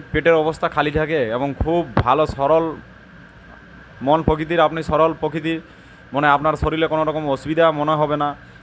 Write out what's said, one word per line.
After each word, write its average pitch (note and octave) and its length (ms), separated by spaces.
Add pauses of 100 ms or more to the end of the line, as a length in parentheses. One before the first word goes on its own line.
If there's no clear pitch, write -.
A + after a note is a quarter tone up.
(120)
পেটের D#3+ 220
অবস্থা D#3 340
খালি D3 220
থাকে D3+ 400
এবং C3 280
খুব D#3+ 380
ভালো C#3+ 300
সরল D3+ 500 (1300)
মন D3+ 200
প্রকৃতির, D#3 380
আপনি D#3 220
সরল D#3+ 380
প্রকৃতির, D#3 400 (520)
মানে D3 160
আপনার D3 280
শরীরে D#3+ 300
কোনো D#3 180
রকম D#3 260
অসুবিধা D#3+ 400
মনে D3+ 220
হবে D3+ 240
না, D3 180 (280)